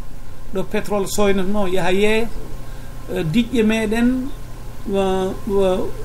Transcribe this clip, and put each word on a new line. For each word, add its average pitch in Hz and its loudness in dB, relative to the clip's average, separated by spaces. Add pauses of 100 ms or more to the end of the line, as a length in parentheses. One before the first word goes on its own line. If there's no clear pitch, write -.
(540)
ɗo 190 0
pétrole 202 -2
soynatno, 202 2
yaha 180 2
yeeya, 214 4 (840)
eh, 180 -2
diƴƴe 226 2
meɗen, 226 2 (600)
wa-, 190 0 (140)
wa-, 196 2 (180)